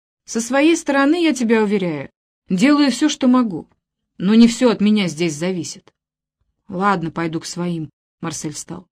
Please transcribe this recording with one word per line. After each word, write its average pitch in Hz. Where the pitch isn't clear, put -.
Со -
своей 277
стороны, 285
я 311
тебя 226
уверяю, 185
делаю 277
всё, 302
что 269
могу. 240
Но 190
не 233
всё 240
от 202
меня 208
здесь 156
зависит». 175
«Ладно, 180
пойду 165
к 156
своим», — 170
Марсель 156
встал. -